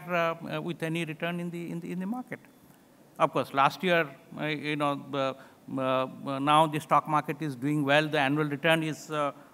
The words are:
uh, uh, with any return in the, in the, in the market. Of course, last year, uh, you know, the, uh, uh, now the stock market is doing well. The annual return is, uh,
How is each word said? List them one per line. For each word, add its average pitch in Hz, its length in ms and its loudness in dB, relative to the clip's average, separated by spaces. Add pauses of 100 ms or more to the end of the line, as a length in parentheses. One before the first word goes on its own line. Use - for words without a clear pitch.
uh, 165 480 -2
uh, 156 40 -4
with 165 200 -6
any 165 240 -2
return 170 340 -6
in 175 120 -6
the, 170 180 -10
in 170 100 -8
the, 175 120 -10
in 175 80 -6
the 185 80 -4
market. 247 320 -8 (800)
Of 160 120 4
course, 135 220 -2
last 139 300 4
year, 165 260 4 (320)
uh, 151 40 -2
you 151 300 -2
know, 143 240 0 (120)
the, 135 240 -2 (420)
uh, 131 40 -2
uh, 131 580 -2
now 151 280 6
the 151 120 -2
stock - 280 2
market 151 340 -2
is 147 140 -4
doing 143 300 0
well. 147 200 6
The 151 140 0
annual 147 260 2
return 160 380 2
is, 156 260 -6
uh, 147 220 -2 (220)